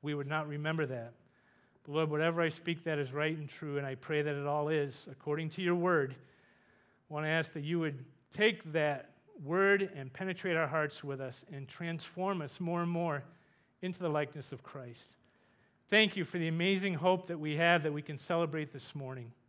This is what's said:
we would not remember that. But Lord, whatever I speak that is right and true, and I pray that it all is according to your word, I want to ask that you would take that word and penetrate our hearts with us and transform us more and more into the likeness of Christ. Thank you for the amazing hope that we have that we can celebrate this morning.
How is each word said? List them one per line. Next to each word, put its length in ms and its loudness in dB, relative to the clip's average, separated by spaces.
we 140 -4
would 140 -4
not 200 0
remember 380 0
that. 260 -6
But 100 -12
Lord, 180 2
whatever 300 2
I 100 4
speak 340 -4
that 140 0
is 140 -2
right 240 0
and 120 -8
true, 300 -6
and 80 -2
I 100 -6
pray 260 0
that 120 0
it 120 -4
all 220 0
is 420 0
according 400 -4
to 120 -6
your 120 4
word, 400 2
I 40 -10
want 120 -2
to 40 0
ask 240 2
that 100 -6
you 160 0
would 240 -2
take 400 2
that 380 2
word 540 4
and 160 -10
penetrate 440 -2
our 120 2
hearts 340 -2
with 180 -6
us 320 -8
and 140 -10
transform 760 -4
us 200 -8
more 220 0
and 80 0
more 340 0
into 160 -6
the 100 0
likeness 440 -2
of 100 -12
Christ. 540 -16
Thank 280 6
you 80 0
for 140 -4
the 80 0
amazing 480 2
hope 320 2
that 140 -4
we 160 -2
have 260 6
that 100 0
we 100 -4
can 140 -8
celebrate 560 -2
this 220 -12
morning. 380 -8